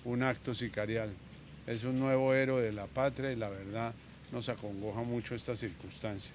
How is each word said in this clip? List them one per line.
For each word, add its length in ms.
un 180
acto 320
sicarial. 600
Es 200
un 120
nuevo 360
héroe 280
de 120
la 140
patria 440
y 60
la 100
verdad 460
nos 160
acongoja 540
mucho 300
esta 220
circunstancia. 800